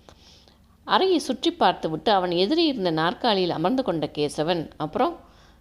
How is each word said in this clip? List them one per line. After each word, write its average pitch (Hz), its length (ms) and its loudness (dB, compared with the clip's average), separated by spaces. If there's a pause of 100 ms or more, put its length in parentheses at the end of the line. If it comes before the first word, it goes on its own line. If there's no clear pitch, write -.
(840)
அறையை 339 340 2
சுற்றி 277 340 -2
பார்த்துவிட்டு 175 600 0
அவன் 185 180 2
எதிரே 214 360 2
இருந்த 202 240 0
நாற்காலியில் 180 600 0
அமர்ந்து 180 320 0
கொண்ட 165 240 -2
கேசவன், 151 680 -2
"அப்புறம் 320 400 -2 (440)